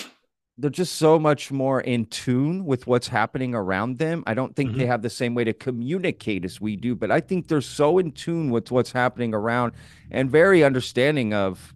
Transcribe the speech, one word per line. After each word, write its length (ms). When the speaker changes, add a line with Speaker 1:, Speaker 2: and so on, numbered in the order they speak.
Speaker 1:
they're 120
just 240
so 240
much 320
more 300
in 240
tune 600
with 220
what's 200
happening 460
around 460
them. 260
I 80
don't 220
think 180
they 60
Speaker 2:
Mm-hmm. 120
Speaker 1:
have 120
the 60
same 260
way 80
to 100
communicate 920
as 140
we 160
do, 200
but 160
I 100
think 260
they're 140
so 380
in 120
tune 380
with 220
what's 200
happening 420
around 400
and 200
very 320
understanding 680
of 420